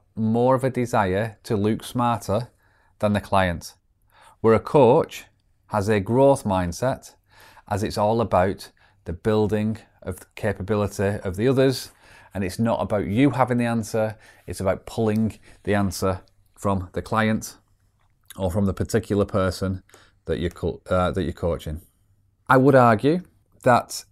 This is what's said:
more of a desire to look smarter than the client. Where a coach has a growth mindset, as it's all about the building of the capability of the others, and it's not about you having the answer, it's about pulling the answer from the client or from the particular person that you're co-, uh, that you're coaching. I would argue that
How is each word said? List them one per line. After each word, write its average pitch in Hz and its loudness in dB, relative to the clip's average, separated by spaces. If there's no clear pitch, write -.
more 117 2
of 127 0
a 131 0
desire 110 -2
to 120 -2
look 107 0
smarter 120 -4
than 104 0
the 101 0
client. 92 -2
Where 113 6
a 202 4
coach - 2
has 104 -2
a 107 2
growth 127 4
mindset, 95 -4
as 104 -4
it's 90 -4
all 107 2
about 95 0
the 87 -8
building 107 0
of 92 -12
the - -20
capability 101 -2
of 92 -6
the 107 -2
others, 131 0
and 98 -4
it's 92 -6
not 117 0
about 98 -2
you 123 2
having 123 0
the 120 0
answer, 110 -4
it's 117 -10
about - -2
pulling 110 -2
the 101 -2
answer 95 -2
from 95 -4
the 90 -4
client 110 -2
or 95 -4
from 101 -2
the 95 0
particular 101 -2
person 95 -2
that 71 -4
you're 85 -2
co-, - -6
uh, 90 2
that 95 -2
you're 73 -4
coaching. 78 -6
I 139 4
would 135 6
argue 127 6
that - 2